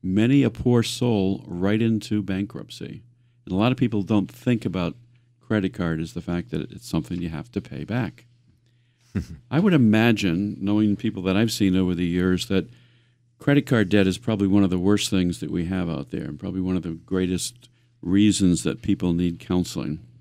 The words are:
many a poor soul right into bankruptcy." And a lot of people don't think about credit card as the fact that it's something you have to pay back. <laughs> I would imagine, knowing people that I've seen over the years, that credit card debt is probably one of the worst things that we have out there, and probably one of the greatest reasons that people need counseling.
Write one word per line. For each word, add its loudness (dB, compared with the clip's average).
many 4
a 2
poor 2
soul 0
right 0
into 0
bankruptcy." -8
And -6
a 0
lot 4
of 0
people 0
don't 2
think -2
about -2
credit 0
card -2
as -8
the -8
fact -6
that -6
it's -18
something -4
you -6
have -10
to -4
pay -12
back. -6
<laughs> -10
I 2
would 4
imagine, 2
knowing 0
people -6
that 0
I've 2
seen 0
over 2
the -2
years, 0
that 0
credit 2
card 2
debt 4
is 0
probably 0
one 4
of 2
the 0
worst 2
things 0
that -8
we -2
have -4
out -8
there, -8
and -10
probably -6
one -2
of -4
the -6
greatest -4
reasons 4
that -4
people 0
need -2
counseling. -4